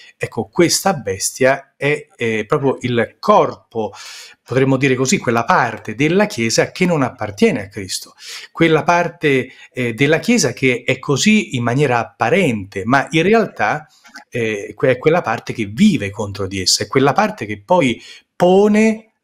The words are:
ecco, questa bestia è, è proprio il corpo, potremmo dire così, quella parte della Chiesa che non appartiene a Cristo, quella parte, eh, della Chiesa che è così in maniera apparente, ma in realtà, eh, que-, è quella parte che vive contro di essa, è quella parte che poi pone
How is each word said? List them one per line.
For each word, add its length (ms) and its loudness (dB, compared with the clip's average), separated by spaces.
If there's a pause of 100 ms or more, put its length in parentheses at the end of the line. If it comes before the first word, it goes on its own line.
(180)
ecco, 300 -6
questa 460 2
bestia 840 -2
è, 380 -4
è 300 -2
proprio 360 0
il 380 -2
corpo, 760 0 (500)
potremmo 340 2
dire 180 0
così, 220 0
quella 260 0
parte 520 -2
della 300 2
Chiesa 460 -2
che 140 -2
non 180 2
appartiene 600 -2
a 40 -14
Cristo, 480 -12 (360)
quella 320 2
parte, 640 0 (220)
eh, 220 -4
della 260 2
Chiesa 340 0
che 320 0
è 140 -2
così 560 2
in 80 -4
maniera 360 0
apparente, 840 -2
ma 260 2
in 120 2
realtà, 640 0 (420)
eh, 460 -6
que-, 160 2
è 60 0
quella 240 2
parte 320 -6
che 120 -4
vive 440 2
contro 380 -6
di 140 -6
essa, 220 0
è 40 -6
quella 260 2
parte 320 -2
che 180 -10
poi 380 0 (340)
pone 760 2 (120)